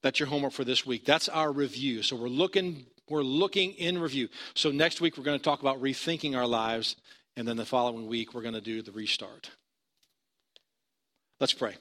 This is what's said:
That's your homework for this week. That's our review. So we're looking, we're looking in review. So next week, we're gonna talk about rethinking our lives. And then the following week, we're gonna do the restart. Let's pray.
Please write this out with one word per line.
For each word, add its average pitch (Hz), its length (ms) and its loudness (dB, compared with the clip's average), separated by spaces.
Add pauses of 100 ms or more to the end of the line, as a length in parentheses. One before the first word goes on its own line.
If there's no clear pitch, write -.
That's 135 180 2
your 147 80 0
homework 139 260 0
for 139 100 -4
this 123 220 0
week. 123 200 -2
That's 151 240 4
our 156 220 2
review. 131 520 -2
So - 120 0
we're 120 120 -4
looking, 170 580 0 (240)
we're 151 120 0
looking 185 520 2
in 175 260 -2
review. 135 300 -2 (260)
So 151 160 2
next 156 300 2
week, 165 160 2
we're 135 60 -10
gonna 143 160 0
talk 143 220 2
about 135 200 2
rethinking 139 540 -2
our 123 120 2
lives. 113 480 0 (420)
And 117 100 -4
then 117 100 -2
the 113 80 -4
following 120 420 0
week, 113 260 -4
we're 120 80 -8
gonna 113 200 -6
do 110 200 -6
the 107 100 -12
restart. 107 600 -6 (1900)
Let's 135 140 2
pray. 104 280 -2